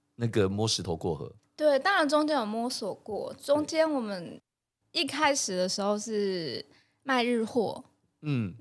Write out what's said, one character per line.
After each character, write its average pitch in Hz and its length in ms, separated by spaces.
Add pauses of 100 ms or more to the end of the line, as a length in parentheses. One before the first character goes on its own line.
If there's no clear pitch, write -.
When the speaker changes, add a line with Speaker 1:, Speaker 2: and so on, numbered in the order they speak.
(160)
Speaker 1:
那 120 120
个 107 200
摸 104 200
石 101 160
头 85 120
过 82 200
河。 65 160 (240)
Speaker 2:
对， 294 240
当 392 160
然 320 120
中 302 180
间 302 120
有 226 80
摸 226 240
索 214 240
过， - 400 (100)
中 294 220
间 320 260
我 277 80
们 196 400 (540)
一 233 120
开 285 300
始 202 220
的 180 100
时 196 140
候 208 180
是 190 640 (380)
卖 254 200
日 240 200
货， - 400 (380)
Speaker 1:
嗯。 123 400